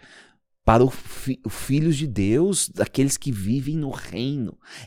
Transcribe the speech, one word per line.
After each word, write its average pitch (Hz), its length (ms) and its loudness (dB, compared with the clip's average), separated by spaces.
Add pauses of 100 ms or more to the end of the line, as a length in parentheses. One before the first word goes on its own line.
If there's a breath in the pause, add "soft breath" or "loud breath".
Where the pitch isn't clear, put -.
(640 soft breath)
para 113 220 6
o 135 60 4
fi-, - 520 -8
os 107 120 -6
filhos 151 420 2
de 151 100 -4
Deus, 127 640 2
daqueles 135 480 0
que - 160 -6
vivem 123 460 -2
no 147 100 -4
reino. 123 720 -6 (280 loud breath)